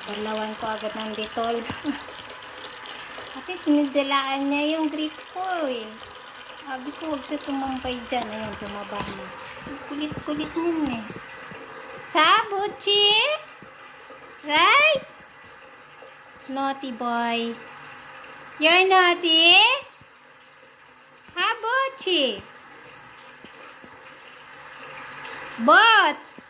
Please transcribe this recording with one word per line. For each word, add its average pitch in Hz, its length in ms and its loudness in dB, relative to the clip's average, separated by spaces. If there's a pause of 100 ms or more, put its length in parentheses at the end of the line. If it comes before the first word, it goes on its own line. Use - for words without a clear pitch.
balawan 214 480 -4
ko - 160 -6
agad 214 240 -6
ng 220 160 -6
Dettol. 233 480 -2 (800)
<laughs> - 960 -12
Kasi 349 240 -8
tinidilaan 277 880 2
niya 294 320 0
yung 311 80 0
grip 302 240 -4 (240)
ko, 370 80 -4 (240)
eh. 233 160 -4 (800)
Sabi 262 320 -8
ko, 311 160 -6
"Huwag 277 80 -4
siya 302 240 -6
tumambay 269 480 -4 (160)
dyan." 240 160 -2
Ayun, 214 320 -8
tumaba 202 480 -8
na. 196 200 -8 (600)
Kulit-kulit 294 720 -6
nun, 320 400 0
eh. 220 60 -8 (1000)
Sabuchi? 403 1120 4 (1400)
Right? 523 560 6 (1400)
Naughty 269 480 -2
boy. 233 560 0 (1040)
You're 339 320 6
naughty? 349 640 8 (1800)
Habuchi? 415 1120 0 (3250)
Bots? 359 880 6